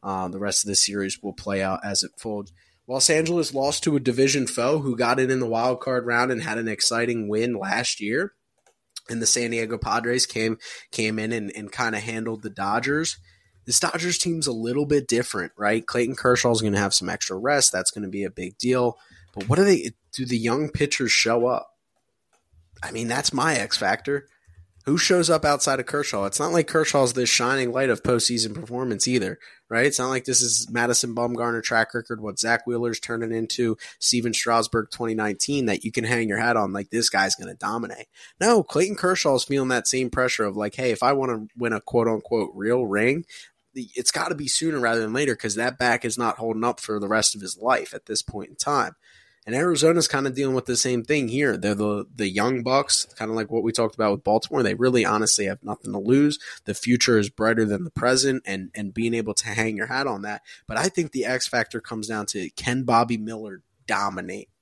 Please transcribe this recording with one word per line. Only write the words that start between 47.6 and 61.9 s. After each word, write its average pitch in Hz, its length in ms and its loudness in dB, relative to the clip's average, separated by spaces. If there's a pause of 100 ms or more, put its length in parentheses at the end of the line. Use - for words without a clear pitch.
at - 120 -14
this 107 160 -4
point - 300 -10
in - 40 -20
time." 123 400 0 (500)
And 113 100 -4
Arizona's 160 540 4
kinda 139 200 0
dealing 131 260 0
with 123 100 0
the 123 100 0
same 123 300 0
thing 135 240 0
here. 131 260 2
They're 101 180 0
the, 104 400 0
the 107 140 -2
young 113 360 0
bucks, 131 440 2 (100)
kinda 110 160 -4
like 110 160 -2
what 113 140 0
we 113 80 0
talked 113 240 0
about 107 160 2
with 98 140 -2
Baltimore. 113 360 2
They 101 120 2
really 123 320 4
honestly 107 400 2
have 95 180 -4
nothing 104 300 -8
to 101 60 -2
lose. 139 380 4 (280)
The 107 80 -4
future 120 440 2
is 104 120 2
brighter 110 340 2
than 101 220 -2
the 80 40 -8
present, 131 560 2
and, 95 300 -8
and 101 180 -8
being 113 200 -2
able 107 220 -4
to - 120 -2
hang 110 300 -2
your 107 80 -4
hat 135 200 -4
on 104 180 -6
that. 104 180 -8 (260)
But 110 80 -6
I 151 140 2
think 170 240 -4
the 127 100 -2
X 127 240 -2
factor 117 320 -2
comes 110 300 -8